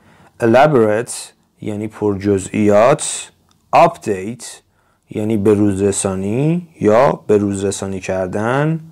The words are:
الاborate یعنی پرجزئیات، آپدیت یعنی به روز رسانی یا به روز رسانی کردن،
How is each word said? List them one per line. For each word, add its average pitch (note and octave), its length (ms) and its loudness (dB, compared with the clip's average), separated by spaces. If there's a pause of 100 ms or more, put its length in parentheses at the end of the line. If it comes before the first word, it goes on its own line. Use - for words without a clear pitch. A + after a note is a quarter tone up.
(400)
الاborate A#2+ 720 2 (500)
یعنی G#2+ 260 -8
پرجزئیات، G#2 1400 0 (400)
آپدیت A#2 920 -2 (480)
یعنی G#2+ 280 -2
به G#2 160 2
روز G2+ 280 2
رسانی G2+ 840 -2 (120)
یا A#2 480 2
به A2 100 2
روز G2+ 280 -2
رسانی F#2+ 340 -6
کردن، A2 800 -4 (120)